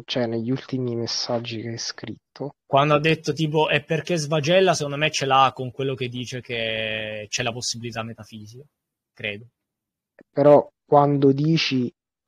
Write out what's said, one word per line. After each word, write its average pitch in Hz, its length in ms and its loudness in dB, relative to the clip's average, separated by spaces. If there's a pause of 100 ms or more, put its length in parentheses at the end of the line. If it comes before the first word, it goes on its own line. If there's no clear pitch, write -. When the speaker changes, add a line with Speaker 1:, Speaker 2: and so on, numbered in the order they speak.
Speaker 1:
cioè 127 220 -2
negli 113 220 -4
ultimi 127 460 -4
messaggi 117 680 -6
che 117 60 -8
hai 113 100 -10
scritto. - 760 -12 (120)
Speaker 2:
Quando 147 300 2
ha 147 40 4
detto 160 340 0
tipo, 156 360 0
"E 147 140 0
perché 165 320 -4
svagella?", 160 580 2
secondo 143 240 -4
me 156 140 0
ce 139 160 -4
l'ha 135 260 6
con 131 160 -8
quello 135 240 -4
che 123 160 -6
dice 123 320 -10
che 110 880 -6
c'è - 140 -4
la 120 80 -2
possibilità 117 500 -8
metafisica, 113 640 -14 (480)
credo. 107 320 -8 (840)
Speaker 1:
Però 143 380 6 (160)
quando 143 460 6
dici 139 600 0 (340)